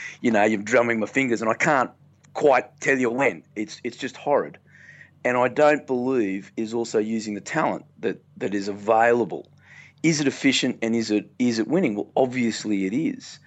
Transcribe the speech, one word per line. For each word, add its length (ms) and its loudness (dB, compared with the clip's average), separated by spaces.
you 100 0
know, 140 4
you're 160 0
drumming 400 2
my 60 -2
fingers, 340 -2
and 100 0
I 40 0
can't 360 0
quite 440 2
tell 180 0
you 120 2
when. 340 -2
It's, 260 -10
it's 140 -10
just 180 -10
horrid. 420 -2
And 100 0
I 140 2
don't 360 4
believe 680 -2
is 180 -6
also 260 -2
using 340 -2
the 80 -8
talent 420 -2
that, 240 -6
that 160 -6
is 160 -4
available. 840 2
Is 180 2
it 60 2
efficient 540 0
and 140 0
is 160 0
it, 260 0
is 220 0
it 80 0
winning? 280 0
Well, 200 -6
obviously 680 0
it 80 -2
is. 540 -4